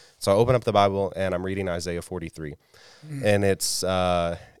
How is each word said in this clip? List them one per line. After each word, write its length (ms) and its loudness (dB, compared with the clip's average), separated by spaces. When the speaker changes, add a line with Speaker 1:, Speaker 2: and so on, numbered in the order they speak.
Speaker 1:
So 140 2
I 20 6
open 200 4
up 100 0
the 80 -2
Bible, 420 2
and 200 -2
I'm 100 -4
reading 240 -4
Isaiah 340 -6
forty-three. 520 -10
Speaker 2:
Mm. 180 -10
Speaker 1:
And 200 4
it's, 400 0
uh, 540 0